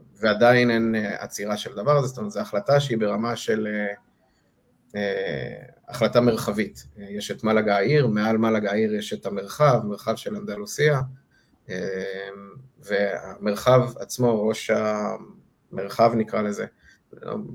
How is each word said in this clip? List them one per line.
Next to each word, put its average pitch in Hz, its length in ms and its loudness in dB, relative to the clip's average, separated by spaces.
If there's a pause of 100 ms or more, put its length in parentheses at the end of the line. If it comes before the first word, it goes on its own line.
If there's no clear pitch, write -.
(200)
ועדיין 120 520 6
אין, 113 240 2
אה, 101 280 -4
עצירה 104 340 -6
של - 180 -10
דבר 135 220 2
הזה, 131 100 2
זאת - 100 -8
אומרת, 104 140 -6
זו 104 80 -6
החלטה 107 400 2
שהיא 131 180 0
ברמה 107 380 0
של, 110 320 -2
אה, 104 260 -4 (1000)
אה, 87 680 -4 (240)
החלטה - 340 2
מרחבית. 110 640 0 (120)
אה, 101 100 -14
יש 104 220 -8
את - 120 -8
מלגה 107 340 4
העיר, 131 300 4
מעל 110 300 2
מלגה 110 340 2
העיר 107 240 0
יש 104 180 -6
את 104 120 -8
המרחב, 101 600 2
מרחב 104 300 -4
של 107 200 -8
אנדלוסיה, 104 680 -2 (680)
אה, 92 60 -8 (1040)
והמרחב 101 1080 2 (100)
עצמו, 110 480 0
ראש 110 240 -2 (1000)
המרחב 107 440 2
נקרא 110 260 0
לזה, 101 240 -4 (480)
לא, - 220 -10 (200)